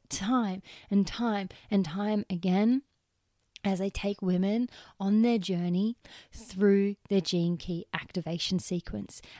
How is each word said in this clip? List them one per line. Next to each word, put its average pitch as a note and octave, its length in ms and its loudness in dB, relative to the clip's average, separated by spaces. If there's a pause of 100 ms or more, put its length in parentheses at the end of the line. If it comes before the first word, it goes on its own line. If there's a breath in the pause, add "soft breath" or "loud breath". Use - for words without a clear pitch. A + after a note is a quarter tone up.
time G3+ 540 -2 (280 loud breath)
and G3 160 4
time G#3+ 440 -2 (200 loud breath)
and G3 140 2
time G#3 460 -2
again G3 540 2 (840)
as F#3+ 160 0
I G3 80 -2
take G3+ 320 -4
women G3 480 2 (300 loud breath)
on G#3 240 4
their A#3 160 4
journey F3+ 580 -2 (340 loud breath)
through G3+ 680 2 (120)
their G3 100 4
gene F3 380 0
key E3+ 380 -8
activation E3+ 640 -4
sequence. - 640 -6 (160 loud breath)